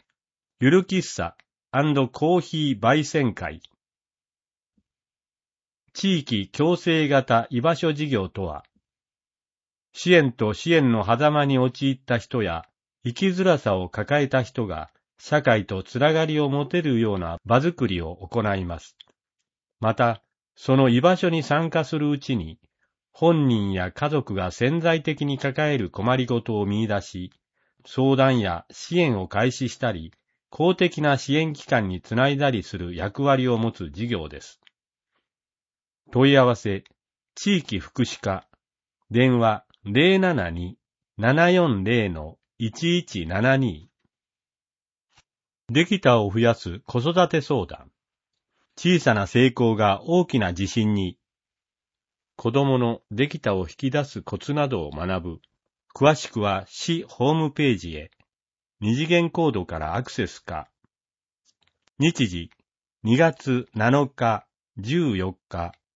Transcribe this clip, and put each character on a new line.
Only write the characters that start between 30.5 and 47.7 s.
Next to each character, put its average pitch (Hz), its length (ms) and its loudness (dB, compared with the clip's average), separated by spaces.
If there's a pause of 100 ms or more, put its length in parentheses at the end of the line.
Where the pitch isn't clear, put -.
的 175 300 0
な 143 160 2
支 139 160 -2
援 156 180 0
機 - 140 -18
関 110 220 0
に 90 120 -6
つ - 140 -8
な 127 120 2
い 139 100 -2
だ 139 120 0
り 110 140 -2
す - 120 -14
る 90 200 -8
役 98 260 -6
割 135 260 2
を 120 120 0
持 113 120 0
つ 85 200 -10
事 98 160 -6
業 87 220 -4
で 71 120 -16
す。 - 180 -20 (1500)
問 131 200 6
い 139 40 6
合 131 100 8
わ 123 100 2
せ、 98 280 -6 (520)
地 202 240 0
域 107 180 -6
福 - 240 -4
祉 - 180 -4
課、 95 280 -6 (640)
電 123 260 4
話 113 260 2 (200)
零 147 340 2
七 165 320 0
二 87 300 -8 (380)
七 147 340 4
四 160 320 2
零 110 260 2
の 80 300 -10 (180)
一 165 400 -2
一 101 300 -6
七 113 300 2
二。 95 340 -4 (1800)
で 147 160 2
き 190 160 0
た 123 180 6
を 104 120 -2
増 107 80 -2
や 117 160 4
す 90 240 -12
子 - 180 -6
育 170 320 2
て 160 120 -2
相 117 260 -4
談。 - 240 -18 (880)